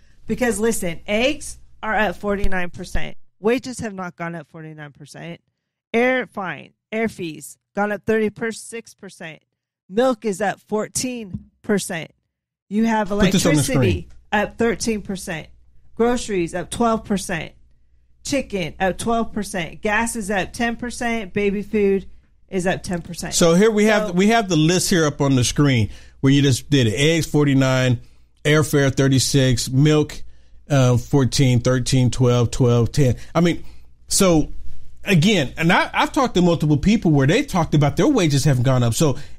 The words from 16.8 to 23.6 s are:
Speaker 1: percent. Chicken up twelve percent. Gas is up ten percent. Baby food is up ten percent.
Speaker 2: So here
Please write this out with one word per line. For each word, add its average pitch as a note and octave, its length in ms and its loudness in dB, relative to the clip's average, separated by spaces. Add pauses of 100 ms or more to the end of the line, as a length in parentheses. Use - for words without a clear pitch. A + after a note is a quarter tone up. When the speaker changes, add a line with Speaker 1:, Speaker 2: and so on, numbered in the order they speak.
Speaker 1:
percent. F#3 480 -6 (680)
Chicken F3+ 560 -4
up F#3+ 180 0
twelve A3+ 360 -2
percent. F3+ 480 -8
Gas A3 340 -2
is G#3 160 -6
up F#3 220 -4
ten A#3 240 -4
percent. A3+ 560 -6
Baby G3+ 280 -2
food G3 440 0 (440)
is F#3 180 -4
up - 160 -4
ten F3 180 -6
percent. D#3+ 320 -12
Speaker 2:
So E3+ 220 4
here G#3+ 160 6